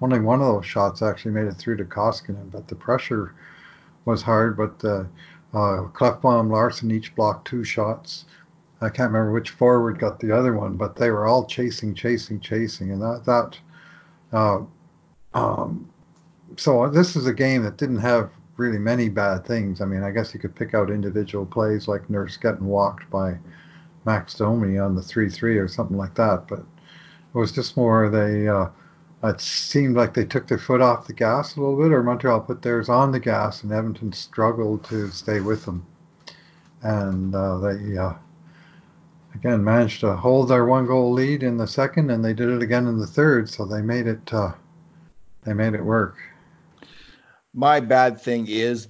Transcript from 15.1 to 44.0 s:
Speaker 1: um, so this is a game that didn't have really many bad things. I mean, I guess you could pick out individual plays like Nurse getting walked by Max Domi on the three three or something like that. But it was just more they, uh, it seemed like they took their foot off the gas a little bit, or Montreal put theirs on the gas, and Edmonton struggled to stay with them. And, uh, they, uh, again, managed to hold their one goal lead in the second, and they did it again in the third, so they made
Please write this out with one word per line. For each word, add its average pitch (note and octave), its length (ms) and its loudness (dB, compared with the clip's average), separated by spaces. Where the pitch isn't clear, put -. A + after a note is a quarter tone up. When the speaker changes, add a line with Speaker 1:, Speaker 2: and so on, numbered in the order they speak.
Speaker 1:
um, G#1+ 560 -2
so B2+ 320 2
this E3+ 300 2
is C3 100 0
a A#2+ 60 2
game C3 300 0
that G#2 120 -4
didn't C3 220 -2
have A2+ 320 2
really A#2 240 -2
many A#2 300 0
bad G2 360 -2
things. G2+ 360 -4
I G2 40 -2
mean, F#2+ 180 -2
I G2 80 -4
guess A2 220 -4
you - 60 -14
could - 160 -8
pick A2 180 -6
out G2+ 160 2
individual G2+ 560 -4
plays G#2+ 440 -2
like G2+ 200 -4
Nurse G2+ 280 -4
getting G2 300 -2
walked G2+ 420 0
by F#2+ 280 -4
Max G#2 300 -2
Domi G#2 420 0
on G2 180 0
the F#2 60 -2
three G#2 280 -2
three A2 280 0
or F#2+ 100 0
something G2 300 -4
like F#2+ 180 -8
that. G#2 320 2
But - 120 -8
it - 800 -16
was A2 140 0
just - 260 -6
more A2 320 4
they, G#2 380 2
uh, G2 200 2
it G#2+ 180 -2
seemed C#3 560 0
like A#2+ 160 2
they A2+ 120 0
took B2+ 220 -4
their B2 100 0
foot B2+ 240 0
off A#2+ 260 2
the - 60 -14
gas A#2+ 420 -2
a D3 40 -8
little C#3 220 -2
bit, D#3+ 100 4
or C3+ 120 4
Montreal A#2+ 380 2
put B2 200 -8
theirs A#2+ 280 -2
on C3+ 220 4
the C3 80 -2
gas, G#2+ 440 -2
and G#2+ 100 -8
Edmonton A2 400 -4
struggled A2 720 -2
to G#2 260 -4
stay G#2 300 -2
with G#2 240 -2
them. F2 200 -8
And, G2 540 -2
uh, F#2+ 220 -2
they, G2 400 -4
uh, F#2 160 -2
again, A2+ 280 0
managed A2 380 4
to G2+ 140 2
hold B2 340 4
their B2 160 6
one B2+ 200 4
goal B2 280 2
lead C3 300 0
in A#2+ 140 0
the A2 100 -2
second, C#3 440 0
and A2+ 120 0
they A2+ 100 0
did A#2+ 160 0
it B2 120 0
again B2 260 0
in A2+ 120 0
the G2+ 80 -2
third, B2+ 420 4
so G#2 160 -8
they G#2+ 160 -4
made A#2 260 -2